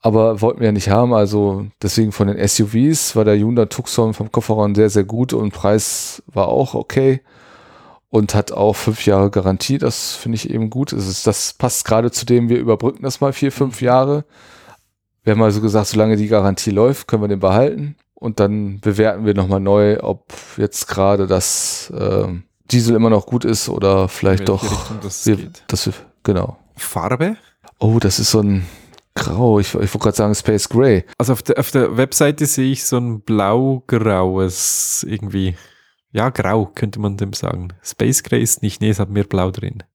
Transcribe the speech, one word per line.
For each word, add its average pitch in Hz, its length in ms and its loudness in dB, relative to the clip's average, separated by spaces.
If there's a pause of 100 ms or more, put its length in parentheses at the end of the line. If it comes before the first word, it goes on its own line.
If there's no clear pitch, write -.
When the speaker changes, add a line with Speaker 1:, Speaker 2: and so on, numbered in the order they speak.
Speaker 1:
Aber 110 400 2
wollten 113 200 0
wir 117 60 2
ja 107 60 4
nicht 101 180 -2
haben, 120 220 4
also 104 540 2 (160)
deswegen 107 300 0
von 101 160 0
den 101 80 -2
S 101 240 0
U 107 80 4
Vs 135 480 0
war 110 80 4
der 104 120 4
Hyundai 113 300 2
Tucson 113 480 -2
vom 107 160 -8
Kofferraum 107 440 0
sehr, 107 140 4
sehr 101 160 2
gut 117 280 -2
und 107 200 -2
Preis - 760 -2
war - 220 -2
auch 131 260 0
okay 135 480 0 (840)
und 107 260 0
hat 104 180 0
auch 101 240 2
fünf - 280 -4
Jahre 98 260 4
Garantie, 95 480 0
das - 360 -4
finde 113 220 -6
ich - 140 -8
eben 113 200 -2
gut. 127 220 -4
Es 101 160 -4
ist, - 180 -4
das - 280 -2
passt - 300 -4
gerade 117 280 2
zu - 120 -6
dem, 120 240 2
wir 120 100 2
überbrücken 120 440 0
das 135 180 -6
mal 139 120 0
vier, 139 200 -2
fünf 131 280 -4
Speaker 2:
Mhm. 123 60 -2
Speaker 1:
Jahre. 135 380 2 (1000)
Wir 110 80 2
haben 110 100 4
also 107 180 4
gesagt, 107 280 0
solange 107 280 2
die 104 120 0
Garantie 101 420 2
läuft, 117 380 2
können 107 160 0
wir 101 40 -2
den 101 120 -2
behalten 139 560 0 (180)
und - 240 -8
dann 101 420 -2
bewerten 107 460 0
wir 104 80 2
nochmal 98 260 0
neu, 104 420 2
ob - 300 -6 (240)
jetzt - 300 -4
gerade 98 400 2
das, - 720 -2
ähm, 98 460 -2 (260)
Diesel 117 240 2
immer 113 160 4
noch 104 160 2
gut 120 180 -2
ist 113 240 -2
oder 95 400 2
vielleicht 98 340 0
Speaker 2:
In 92 60 0
welche 98 180 -2
Speaker 1:
doch, 101 60 -4
Speaker 2:
Richtung 107 300 -8
das - 240 -8
Speaker 1:
wir, 110 100 2
Speaker 2:
geht. - 300 -12
Speaker 1:
dass - 200 -4
wir, 101 80 -4 (280)
genau. 92 360 -2 (180)
Speaker 2:
Farbe? 127 600 -4 (440)
Speaker 1:
Oh, 113 180 4
das 101 220 0
ist 110 100 0
so 110 100 4
ein 98 260 0 (500)
grau. 107 420 2
Ich, 101 160 -2
ich - 0 -
wollte - 240 -2
grad 107 180 0
sagen 104 200 2
Space - 320 0
Gray. 117 360 2 (140)
Speaker 2:
Also 127 140 0
auf 110 100 -2
der, - 160 0
auf - 140 -4
der 123 240 0
Webseite 143 500 0
sehe 131 240 0
ich 135 140 -4
so 127 140 0
ein 117 240 -4
blaugraues 104 1900 0
irgendwie. 98 480 -4 (560)
Ja, 113 180 0
grau 104 360 0
könnte 104 340 -6
man 101 160 -2
dem 98 160 -6
sagen. 90 360 -6 (140)
Space - 400 -2
Gray - 200 0
ist - 200 -4
nicht, 104 180 -4
nee, 107 100 0
es 98 100 0
hat 98 100 -2
mehr 101 140 0
Blau 95 260 -2
drin. 95 320 -10 (120)